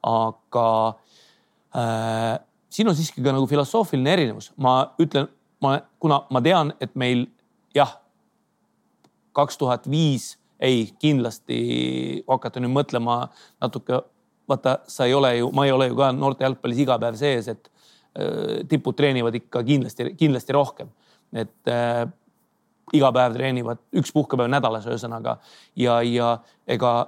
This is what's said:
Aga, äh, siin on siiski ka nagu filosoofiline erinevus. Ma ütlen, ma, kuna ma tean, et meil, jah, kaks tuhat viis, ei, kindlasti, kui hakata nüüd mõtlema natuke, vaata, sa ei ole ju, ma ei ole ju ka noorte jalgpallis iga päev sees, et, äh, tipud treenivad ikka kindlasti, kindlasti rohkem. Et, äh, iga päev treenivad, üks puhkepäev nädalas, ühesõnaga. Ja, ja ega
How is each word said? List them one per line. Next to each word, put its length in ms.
Aga, 600
äh, 600
siin 220
on 40
siiski 280
ka 100
nagu 160
filosoofiline 640
erinevus. 440
Ma 340
ütlen, 240
ma, 180
kuna 300
ma 160
tean, 340
et 160
meil, 300
jah, 200
kaks 220
tuhat 320
viis, 460
ei, 280
kindlasti, 600
kui 80
hakata 280
nüüd 120
mõtlema 540
natuke, 380
vaata, 380
sa 180
ei 80
ole 240
ju, 160
ma 140
ei 60
ole 160
ju 80
ka 180
noorte 300
jalgpallis 360
iga 200
päev 180
sees, 320
et, 160
äh, 540
tipud 260
treenivad 400
ikka 300
kindlasti, 520
kindlasti 380
rohkem. 320
Et, 340
äh, 400
iga 180
päev 240
treenivad, 420
üks 160
puhkepäev 340
nädalas, 380
ühesõnaga. 500
Ja, 260
ja 380
ega 280